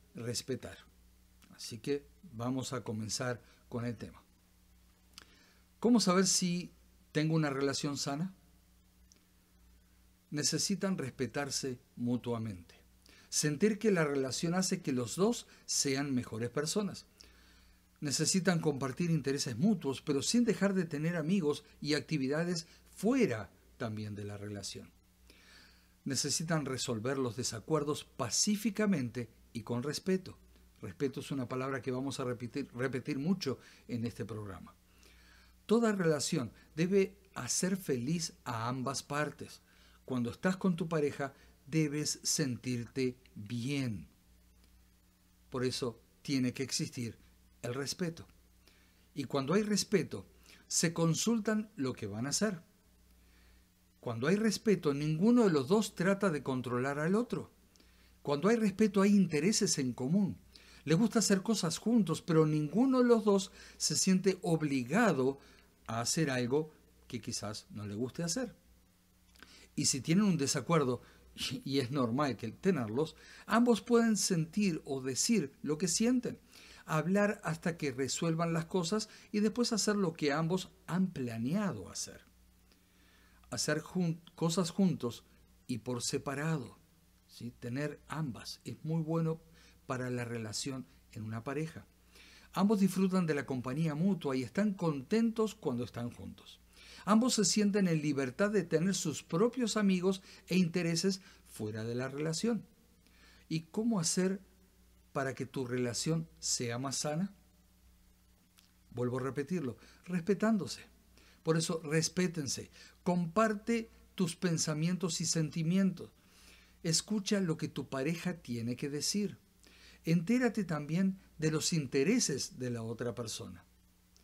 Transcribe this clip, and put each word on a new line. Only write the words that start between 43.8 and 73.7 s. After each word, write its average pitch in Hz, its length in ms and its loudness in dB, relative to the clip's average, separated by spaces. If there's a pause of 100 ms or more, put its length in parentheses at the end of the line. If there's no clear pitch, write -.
Por 127 140 -4
eso 123 360 -4 (220)
tiene 127 300 0
que 139 100 -4
existir 120 560 -6 (440)
el 123 120 -4
respeto. 151 540 -6 (840)
Y 139 120 -6
cuando 139 300 0
hay 214 100 4
respeto, 180 600 0 (440)
se - 240 2
consultan 214 800 2
lo 127 200 -2
que - 120 -8
van 104 200 -4
a 143 40 -4
hacer. 202 320 0 (1400)
Cuando 117 220 -2
hay 190 80 4
respeto, 208 580 2
ninguno 160 480 4
de 202 80 6
los 139 160 4
dos 202 300 2
trata 190 340 2
de 143 140 -2
controlar 127 560 -2
al 175 160 2
otro. 202 340 -2 (720)
Cuando 143 260 0
hay 233 60 6
respeto, 214 480 2
hay 202 80 6
intereses 185 720 4
en 127 120 0
común. 139 460 0 (460)
Les 151 120 4
gusta 220 220 4
hacer 196 240 4
cosas 190 360 0
juntos, 196 440 2
pero 160 240 6
ninguno 156 520 2
de 247 60 8
los 233 200 6
dos 196 260 4 (280)
se - 180 0
siente 185 460 4
obligado 139 1000 2 (480)
a 117 120 -2
hacer 143 300 0
algo 131 400 0 (380)
que 117 120 -6
quizás 107 500 -8
no 104 140 -10
le 104 120 -6
guste 123 260 -6
hacer. 196 320 -4 (1200)
Y 147 120 0
si 139 140 0
tienen 170 240 2
un 190 120 4
desacuerdo, 135 640 0 (320)
y, - 300 -8
y 135 160 0
es 123 100 -2
normal 131 460 0
que 110 160 -8
tenerlos, 139 640 -2 (280)
ambos 240 360 4